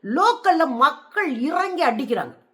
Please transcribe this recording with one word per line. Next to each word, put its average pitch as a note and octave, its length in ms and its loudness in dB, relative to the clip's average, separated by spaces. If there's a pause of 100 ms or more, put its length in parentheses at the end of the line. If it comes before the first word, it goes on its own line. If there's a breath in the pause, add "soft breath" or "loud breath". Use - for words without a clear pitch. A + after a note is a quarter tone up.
லோக்கல்ல E4 600 2 (100)
மக்கள் D4 540 0 (100)
இறங்கி F4 440 -2
அடிக்கிறாங்க. A3 500 -2 (200)